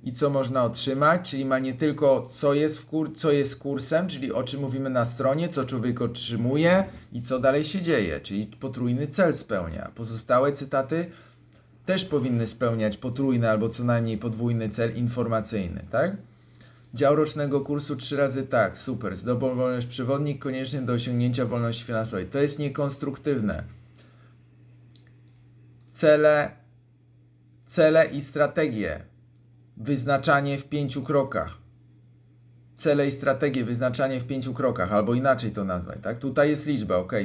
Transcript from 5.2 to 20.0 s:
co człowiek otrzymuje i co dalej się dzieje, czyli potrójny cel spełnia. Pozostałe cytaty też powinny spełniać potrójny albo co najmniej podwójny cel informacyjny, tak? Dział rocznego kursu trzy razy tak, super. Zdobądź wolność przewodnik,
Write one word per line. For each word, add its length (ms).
co 160
człowiek 360
otrzymuje 800
i 100
co 180
dalej 240
się 180
dzieje, 380
czyli 260
potrójny 600
cel 260
spełnia. 640
Pozostałe 580
cytaty 580
też 200
powinny 420
spełniać 500
potrójny 520
albo 200
co 140
najmniej 340
podwójny 520
cel 280
informacyjny, 920
tak? 260
Dział 220
rocznego 460
kursu 340
trzy 220
razy 260
tak, 340
super. 380
Zdobądź 420
wolność 300
przewodnik, 540